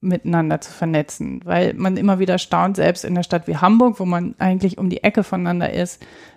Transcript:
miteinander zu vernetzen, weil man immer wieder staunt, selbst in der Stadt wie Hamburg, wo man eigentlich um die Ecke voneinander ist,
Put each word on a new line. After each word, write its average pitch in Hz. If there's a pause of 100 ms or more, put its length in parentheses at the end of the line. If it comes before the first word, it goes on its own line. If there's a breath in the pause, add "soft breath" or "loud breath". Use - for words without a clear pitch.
miteinander 165
zu -
vernetzen, 151
weil 175
man 185
immer 190
wieder 185
staunt, 180
selbst 175
in 180
der 175
Stadt 175
wie 165
Hamburg, 220
wo 190
man 175
eigentlich 185
um 190
die -
Ecke 208
voneinander 175
ist, 175 (360 loud breath)